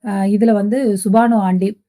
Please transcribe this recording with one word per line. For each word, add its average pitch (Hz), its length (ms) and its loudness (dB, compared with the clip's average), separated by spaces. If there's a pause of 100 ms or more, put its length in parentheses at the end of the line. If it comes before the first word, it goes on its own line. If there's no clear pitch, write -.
அஹ், 196 240 -2
இதுல 214 240 2
வந்து 208 260 0 (180)
சுபானு 226 440 2
ஆண்டி 185 280 -2 (200)